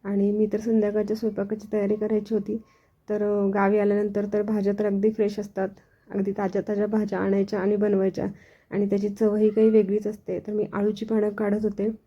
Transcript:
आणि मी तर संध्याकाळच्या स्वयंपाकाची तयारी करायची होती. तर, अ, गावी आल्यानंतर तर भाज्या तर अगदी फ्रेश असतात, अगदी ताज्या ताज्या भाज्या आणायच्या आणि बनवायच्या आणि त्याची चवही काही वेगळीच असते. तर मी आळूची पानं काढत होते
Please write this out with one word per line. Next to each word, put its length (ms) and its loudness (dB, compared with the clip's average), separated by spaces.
आणि 280 0
मी 220 2
तर 60 -2
संध्याकाळच्या 580 0
स्वयंपाकाची 560 -4
तयारी 220 0
करायची 380 0
होती. 280 -2
तर, 140 0
अ, 260 2
गावी 280 2
आल्यानंतर 560 2
तर 80 2
भाज्या 380 0
तर 60 0
अगदी 260 2
फ्रेश 280 -2
असतात, 300 -4
अगदी 200 -4
ताज्या 360 -2
ताज्या 200 -2
भाज्या 320 -2
आणायच्या 400 0
आणि 160 2
बनवायच्या 520 0
आणि 180 0
त्याची 200 0
चवही 400 2
काही 200 4
वेगळीच 380 2
असते. 320 -6
तर 140 -10
मी 200 -2
आळूची 320 -2
पानं 240 0
काढत 340 -2
होते 260 -2